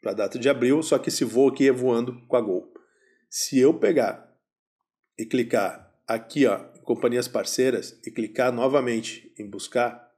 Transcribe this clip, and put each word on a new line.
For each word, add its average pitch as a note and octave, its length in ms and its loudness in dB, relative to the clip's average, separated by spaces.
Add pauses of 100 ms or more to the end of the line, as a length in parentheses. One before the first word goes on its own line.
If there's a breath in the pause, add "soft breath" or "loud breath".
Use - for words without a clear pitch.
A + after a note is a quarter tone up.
pra G2+ 120 -6
data G#2+ 260 -6
de A#2+ 80 0
abril, C3+ 340 2
só D3+ 160 0
que C3+ 120 -2
esse C#3 160 -2
voo B2 240 4
aqui C3+ 180 4
é C3+ 40 6
voando B2 540 0
com C3 120 0
a A#2 40 2
Gol. G2 320 -4 (560 soft breath)
Se - 300 -2
eu C#3+ 140 6
pegar D3+ 600 -2 (840)
e A2+ 80 -8
clicar A#2 680 -4 (140)
aqui, A#2 380 0
ó, G2 200 0 (100)
em - 60 -20
companhias A#2+ 460 -2
parceiras A#2+ 760 -4
e - 60 -14
clicar B2 420 -2
novamente B2 840 -2
em G#2 120 -14
buscar A#2 680 -6